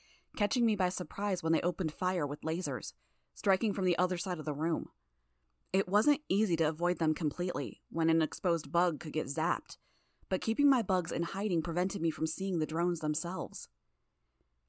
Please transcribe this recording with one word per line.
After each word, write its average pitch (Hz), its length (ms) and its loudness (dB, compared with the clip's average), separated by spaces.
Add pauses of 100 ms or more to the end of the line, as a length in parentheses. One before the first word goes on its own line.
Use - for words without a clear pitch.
(380)
catching 226 280 0
me 220 120 2
by 185 140 2
surprise 196 520 -2
when 170 100 2
they 160 100 4
opened 151 300 -2
fire 185 320 -2
with 143 180 -4
lasers, 160 520 -4 (400)
striking 202 400 2
from 190 100 0
the 180 140 2
other 180 180 2
side 175 220 -4
of 160 60 -6
the 151 100 -2
room. 156 380 0 (800)
It 196 160 2
wasn't 220 400 4
easy 196 280 2
to 156 120 2
avoid 170 300 0
them 156 160 2
completely 156 760 -4
when 165 220 0
an 165 120 4
exposed 160 480 -2
bug 170 300 2
could 165 120 -10
get - 140 -2
zapped, 156 500 -4 (520)
but 190 120 0
keeping 277 300 2
my 254 120 4
bugs 180 280 0
in 156 140 -2
hiding 190 380 -2
prevented 175 380 -2
me 165 120 0
from 160 160 -2
seeing 185 320 0
the 151 60 0
drones 170 340 0
themselves. 170 680 -4 (1000)